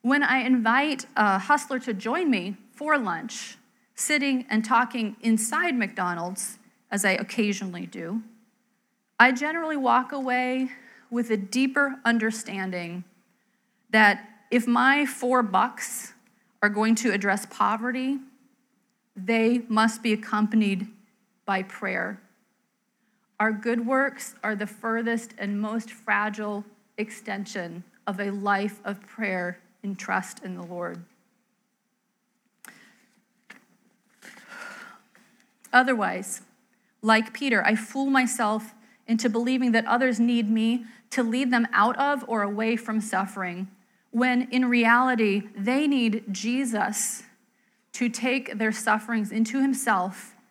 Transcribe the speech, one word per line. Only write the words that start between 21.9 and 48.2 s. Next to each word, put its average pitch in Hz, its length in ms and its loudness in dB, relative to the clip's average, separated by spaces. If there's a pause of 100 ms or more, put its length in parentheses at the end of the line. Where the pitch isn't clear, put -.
Our 220 120 2
good 233 360 -2
works 269 560 -2
are 214 120 -2
the 202 120 -6
furthest 226 720 -4
and 202 220 -4
most 220 300 -4
fragile 208 760 -4 (320)
extension 196 840 -10 (220)
of 190 140 -6
a 202 120 -4
life 202 540 0
of 202 220 -8
prayer 180 520 -6 (220)
and 196 160 -6
trust - 460 -6
in 185 120 -10
the 175 80 -12
Lord. 175 400 -10 (4000)
Otherwise, 208 680 2 (600)
like 220 320 4
Peter, 240 320 0
I 220 100 4
fool 269 320 -4
myself 233 640 0 (340)
into 233 220 2
believing 240 420 2
that 226 140 4
others 247 340 2
need 233 300 2
me 226 360 2 (260)
to 254 120 0
lead 247 280 0
them 233 200 2
out 220 260 4
of 285 300 0
or 220 160 -2
away 214 320 -2
from 220 240 -4
suffering, 190 680 -4 (420)
when 247 380 2
in 254 160 2
reality, 233 800 4 (120)
they 254 300 0
need 233 460 0
Jesus 220 920 -2 (720)
to 247 160 -2
take 247 480 -4